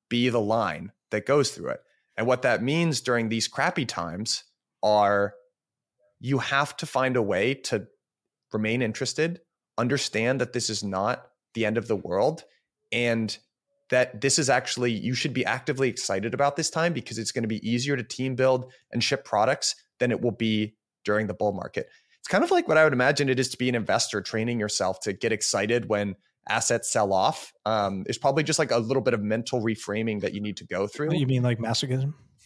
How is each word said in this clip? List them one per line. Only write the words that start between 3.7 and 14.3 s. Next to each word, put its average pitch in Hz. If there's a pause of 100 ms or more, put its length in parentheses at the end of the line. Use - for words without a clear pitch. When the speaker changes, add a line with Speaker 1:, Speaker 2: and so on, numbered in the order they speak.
Speaker 1:
times 87 (400)
are 101 (840)
you 131
have 139
to -
find 127
a 123
way 101
to 120 (640)
remain 117
interested, 143 (380)
understand 123
that 127
this -
is 107
not 101 (260)
the 110
end 107
of 110
the 113
world, 104 (480)
and 113 (520)
that 123
this 139